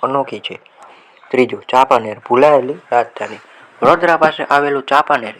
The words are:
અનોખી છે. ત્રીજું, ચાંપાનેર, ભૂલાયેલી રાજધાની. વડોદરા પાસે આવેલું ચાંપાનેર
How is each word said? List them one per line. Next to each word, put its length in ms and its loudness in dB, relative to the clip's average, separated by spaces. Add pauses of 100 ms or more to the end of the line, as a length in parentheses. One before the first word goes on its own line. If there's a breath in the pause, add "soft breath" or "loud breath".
અનોખી 360 -4
છે. 200 -14 (720 loud breath)
ત્રીજું, 380 -2
ચાંપાનેર, 500 0
ભૂલાયેલી 580 2 (140)
રાજધાની. 440 -4 (460 loud breath)
વડોદરા 360 2
પાસે 260 0
આવેલું 420 0
ચાંપાનેર 540 0